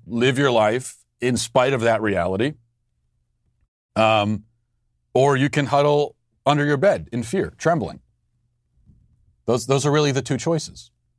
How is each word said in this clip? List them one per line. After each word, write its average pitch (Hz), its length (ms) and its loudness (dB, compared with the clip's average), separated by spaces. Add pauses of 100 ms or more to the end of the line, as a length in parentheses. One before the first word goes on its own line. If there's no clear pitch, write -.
live 120 320 0
your 139 140 2
life 113 460 0 (220)
in 123 160 0
spite 127 360 0
of 123 80 0
that 113 220 2
reality, 98 520 -2 (1400)
um, 107 480 2 (720)
or 135 220 4
you 139 140 0
can 147 160 -2
huddle 147 480 0 (320)
under 147 180 2
your 147 120 0
bed 135 360 0
in 117 120 -4
fear, 113 340 -6
trembling. 156 400 -2 (1500)
Those, 113 200 -2
those 135 180 0
are 147 60 0
really 147 220 0
the 135 100 -2
two 135 140 -4
choices. - 560 -6 (260)